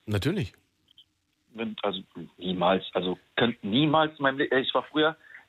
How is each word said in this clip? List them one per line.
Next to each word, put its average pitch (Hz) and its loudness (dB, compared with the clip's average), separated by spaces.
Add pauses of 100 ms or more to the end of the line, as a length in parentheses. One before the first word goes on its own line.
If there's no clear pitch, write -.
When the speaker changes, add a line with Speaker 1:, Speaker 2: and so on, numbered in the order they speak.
Speaker 1:
Natürlich. 113 -2 (1000)
Speaker 2:
Wenn, 110 -6
also 95 -4 (360)
niemals, 90 0 (100)
also 90 -2 (180)
könnt 120 0
niemals 151 2
in 143 -4
meinem 135 2
Le-, 147 0
ey, 127 4
ich - -4
war 127 2
früher, 156 0 (320)